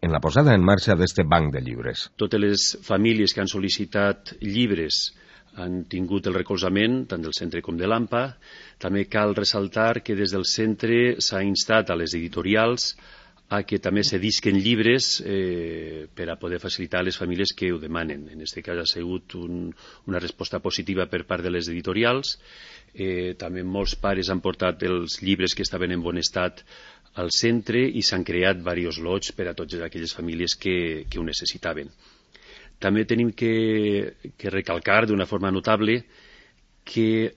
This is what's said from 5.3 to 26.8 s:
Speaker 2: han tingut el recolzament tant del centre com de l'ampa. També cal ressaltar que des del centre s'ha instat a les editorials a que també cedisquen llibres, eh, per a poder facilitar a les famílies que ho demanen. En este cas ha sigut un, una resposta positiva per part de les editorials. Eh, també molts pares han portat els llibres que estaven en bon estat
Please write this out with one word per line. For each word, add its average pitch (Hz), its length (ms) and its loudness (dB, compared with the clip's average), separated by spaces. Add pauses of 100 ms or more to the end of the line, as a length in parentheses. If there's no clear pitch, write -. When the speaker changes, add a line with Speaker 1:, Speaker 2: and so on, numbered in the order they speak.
Speaker 2:
han 90 320 -6
tingut 92 360 -2
el 95 80 0
recolzament 98 760 2
tant 87 120 -4
del 80 120 -6
centre 85 280 -4
com 85 160 -6
de 87 80 -2
l'ampa. 117 380 0 (580)
També 98 280 0
cal 104 260 2
ressaltar 110 720 0
que 107 120 -2
des 98 160 0
del 95 160 0
centre 117 720 2
s'ha 95 240 0
instat 101 440 2
a 87 80 0
les 82 200 -2
editorials 101 760 0 (600)
a 101 140 0
que 104 100 0
també 98 280 0
cedisquen 98 520 0
llibres, 113 680 2
eh, 82 920 -4
per 82 160 -8
a 82 100 -6
poder 87 200 -6
facilitar 90 400 -4
a 92 60 0
les 92 100 -4
famílies 90 360 -2
que 92 200 -2
ho 85 60 -2
demanen. 78 540 -6
En 78 80 -14
este 78 220 -10
cas 87 160 -6
ha 82 80 -4
sigut 87 480 -4
un, 87 400 -8 (320)
una 92 120 -2
resposta 90 420 -6
positiva 92 460 -2
per 87 200 -4
part 87 180 -4
de 90 80 -2
les 85 160 -2
editorials. 107 680 0 (560)
Eh, 90 440 -4
també 90 240 -6
molts 95 380 -2
pares 95 300 0
han 92 100 0
portat 90 420 0
els 90 400 -2
llibres 92 320 2
que - 80 -6
estaven 90 300 -2
en 87 100 -2
bon 87 160 -2
estat 90 460 -2 (560)